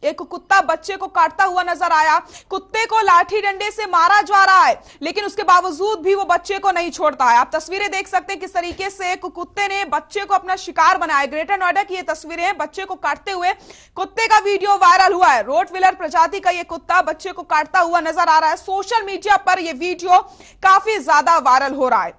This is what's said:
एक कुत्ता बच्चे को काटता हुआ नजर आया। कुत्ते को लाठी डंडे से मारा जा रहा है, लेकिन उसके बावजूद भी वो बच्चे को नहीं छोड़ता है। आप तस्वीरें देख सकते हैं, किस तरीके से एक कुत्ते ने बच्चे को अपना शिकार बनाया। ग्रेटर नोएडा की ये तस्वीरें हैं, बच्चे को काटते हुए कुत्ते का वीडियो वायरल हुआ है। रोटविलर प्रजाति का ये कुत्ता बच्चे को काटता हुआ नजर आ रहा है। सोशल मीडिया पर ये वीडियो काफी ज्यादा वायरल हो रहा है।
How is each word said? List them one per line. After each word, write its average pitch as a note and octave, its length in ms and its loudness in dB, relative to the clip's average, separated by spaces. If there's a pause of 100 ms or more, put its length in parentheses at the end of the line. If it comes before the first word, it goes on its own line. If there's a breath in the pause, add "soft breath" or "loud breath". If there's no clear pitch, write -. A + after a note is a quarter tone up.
एक D#4 180 -4
कुत्ता F4+ 400 -6
बच्चे D#4+ 340 -6
को F#4+ 120 -10
काटता F4 360 -2
हुआ F4+ 200 -2
नजर F4 280 -4
आया। D#4 280 2 (300 loud breath)
कुत्ते G4 360 -6
को A4 160 0
लाठी F#4 400 2
डंडे G4+ 300 -4
से G#4+ 140 -10
मारा F4+ 360 2
जा G4 240 2
रहा F#4+ 160 6
है, C4 200 2 (200 loud breath)
लेकिन D#4 240 -6
उसके G4+ 180 -6
बावजूद F4+ 560 0
भी F#4 160 0
वो G4 80 -2
बच्चे F4 360 -2
को G4 120 0
नहीं F4 200 -4
छोड़ता C#4 340 -2
है। A#3+ 120 6
आप B3 160 0
तस्वीरें F#4 380 -6
देख F#4+ 160 -6
सकते F#4+ 260 -4
हैं, F4+ 60 -10
किस F#4 140 -14
तरीके F4 360 -6
से F#4 240 -8
एक F#4+ 120 -10
कुत्ते F4 420 -8
ने G4 180 -4
बच्चे D#4 400 -6
को G4 100 -2
अपना F#4 200 -2
शिकार F4+ 420 2
बनाया। D#4 280 -2
ग्रेटर D#4 340 -4
नोएडा F#4+ 240 0
की G4 120 -8
ये F#4 60 -8
तस्वीरें E4 420 -8
हैं, F#4 140 -2
बच्चे D#4 280 -8
को F#4+ 100 -10
काटते D4 360 -6
हुए F4+ 220 -2 (420 loud breath)
कुत्ते - 320 -4
का A4 120 6
वीडियो G4+ 360 0
वायरल F#4 380 4
हुआ F4 140 4
है। B3+ 160 4
रोटविलर F#4 520 0
प्रजाति E4+ 440 -2
का F#4 100 0
ये F4 140 -4
कुत्ता E4+ 380 -2
बच्चे E4 300 -6
को F4 120 -12
काटता D#4 360 0
हुआ E4+ 200 2
नजर E4 300 -2
आ D#4 100 6
रहा D#4 100 2
है। D#4+ 60 -2
सोशल G4 500 -4
मीडिया G4 320 0
पर F#4+ 220 0
ये E4 140 -6
वीडियो F4 460 2 (440 loud breath)
काफी G4 360 4
ज्यादा D4+ 380 2
वायरल C4+ 380 2
हो C4 140 0
रहा A3 140 2
है। F3 160 -8